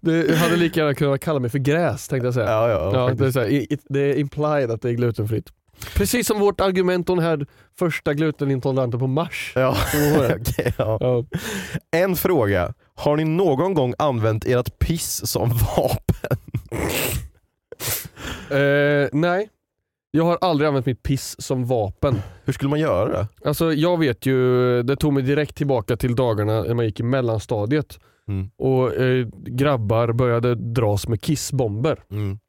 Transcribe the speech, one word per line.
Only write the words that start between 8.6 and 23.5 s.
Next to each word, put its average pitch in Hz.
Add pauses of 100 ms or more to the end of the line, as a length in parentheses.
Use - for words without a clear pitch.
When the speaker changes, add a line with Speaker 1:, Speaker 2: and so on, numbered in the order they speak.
Speaker 1:
på 131
Mars. 156
Speaker 2:
Ja. 127
<laughs> -
Speaker 1:
Kommer 147
du 147
ihåg 143
det? 92 (120)
Speaker 2:
Okej, -
ja. 110
Speaker 1:
Ja. 123 (680)
Speaker 2:
En 180
fråga. 107 (220)
Har 147
ni 156
någon 165
gång 127
använt 110
ert 123
piss -
som 117 (280)
vapen? - (2000)
Speaker 1:
Eh, 143
nej. 175 (640)
Jag 156
har 170
aldrig 156
använt 139
mitt 127
piss -
som 127
vapen. 117 (240)
Speaker 2:
Hur 135
skulle 139
man 151
göra 113
det? 104 (220)
Speaker 1:
Alltså, 160